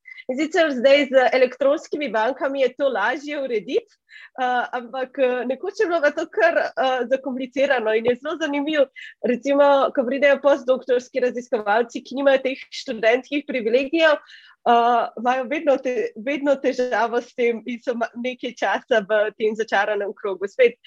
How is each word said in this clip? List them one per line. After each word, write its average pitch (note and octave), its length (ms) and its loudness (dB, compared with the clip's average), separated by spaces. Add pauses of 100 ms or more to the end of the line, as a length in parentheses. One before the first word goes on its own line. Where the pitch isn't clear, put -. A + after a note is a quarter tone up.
(280)
In B3+ 80 -4
sicer D#4 340 0
zdaj C#4 380 4
z B3+ 240 4
elektronskimi C4+ 800 0
bankami C4 480 -2
je B3+ 140 0
to C#4+ 140 0
lažje C4 520 -2
urediti, B3+ 460 -4 (560)
eh, B3 300 0
ampak, B3+ 460 -8
eh, B3 280 0
nekoč C4+ 340 -6
je G#4+ 60 2
bilo E4+ 160 0
pa D4 80 4
to D#4 160 -6
kar, E4 320 2
eh, B3+ 500 -2
zakomplicirano C4 840 -2
in A3+ 100 0
je B3 180 0
zelo D#4 140 -6
zanimivo. D4 500 0 (380)
Recimo, C#4 720 2
ko C#4 100 0
pridejo C#4 380 2
postdoktorski B3+ 800 0
raziskovalci, A#3+ 840 -2
ki - 100 -16
nimajo C4+ 280 2
teh C4 160 -4 (120)
študentskih B3+ 760 -2
privilegijev, C#4 720 2 (480)
eh, A#3 500 4
imajo B3 280 -2
vedno C#4+ 340 0
te-, B3 380 -4
vedno C#4 400 -2
težavo B3 640 -2
s B3 120 -18
tem A#3 320 0
in A#3+ 120 -8
so B3 160 -6
ma-, A3+ 220 -4
nekaj B3 420 -8
časa A3 480 0
v G#3+ 320 2
tem A3 160 0
začaranem G#3 580 -2
krogu. G3 360 -6
Spet, A#3+ 260 2 (120)